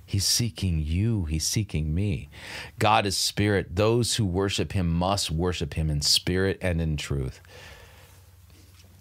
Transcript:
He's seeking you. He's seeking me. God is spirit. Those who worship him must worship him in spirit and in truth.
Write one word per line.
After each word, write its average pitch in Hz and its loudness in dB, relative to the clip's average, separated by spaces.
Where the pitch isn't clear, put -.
He's 101 0
seeking 92 0
you. 98 0
He's 78 -2
seeking 78 -2
me. 85 -2
God 107 4
is 95 -2
spirit. 101 0
Those 110 2
who 110 2
worship 95 0
him 87 0
must 90 0
worship 82 -2
him 78 -2
in 73 0
spirit 92 0
and 85 0
in 78 0
truth. 69 -4